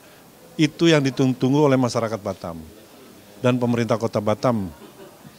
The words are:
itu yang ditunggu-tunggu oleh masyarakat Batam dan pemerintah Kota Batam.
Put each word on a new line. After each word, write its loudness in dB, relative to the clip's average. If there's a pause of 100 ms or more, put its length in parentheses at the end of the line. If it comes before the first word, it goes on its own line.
(560)
itu 0
yang 4
ditunggu-tunggu 2
oleh 4
masyarakat -4
Batam -10 (800)
dan 2
pemerintah 0
Kota -4
Batam. -2 (680)